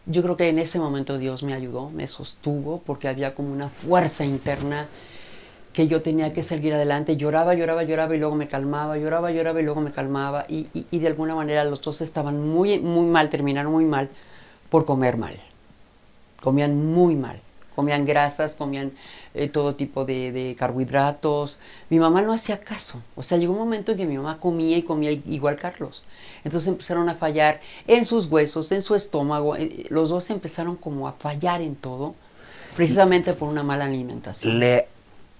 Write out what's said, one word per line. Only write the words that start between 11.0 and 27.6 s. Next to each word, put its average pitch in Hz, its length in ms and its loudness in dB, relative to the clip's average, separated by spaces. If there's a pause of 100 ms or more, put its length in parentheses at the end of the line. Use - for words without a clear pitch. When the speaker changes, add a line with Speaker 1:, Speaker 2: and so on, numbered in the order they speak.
Speaker 1:
alguna 156 260 0
manera 151 300 0
los 143 180 -2
dos 151 200 -6
estaban 147 460 -4
muy, 185 320 2
muy 170 280 2
mal, 160 220 4
terminaron 143 420 0
muy 160 140 4
mal 139 240 0 (600)
por 156 160 4
comer 131 320 2
mal. 92 220 -8 (1000)
Comían 147 520 2
muy 170 220 6
mal. 123 240 -4 (340)
Comían 143 320 0
grasas, 147 500 2
comían, 139 360 -6 (420)
eh, 143 140 -2
todo 143 280 0
tipo 135 280 -4
de, 127 300 -4
de 127 240 -4
carbohidratos. 139 1000 0 (320)
Mi 165 100 6
mamá 165 220 6
no 220 120 2
hacía 220 260 -4
caso. - 420 -12 (140)
O 127 80 -10
sea, 175 140 2
llegó 175 160 2
un 208 60 -2
momento 220 340 -2
en 190 40 -4
que 185 80 -4
mi 143 120 -2
mamá 156 220 -6
comía 165 380 2
y 165 60 2
comía 151 280 0
i-, 147 160 -4
igual 147 280 0
Carlos. - 480 -8 (400)
Entonces 156 240 -2
empezaron 170 400 0
a 165 80 -2
fallar 151 460 2 (260)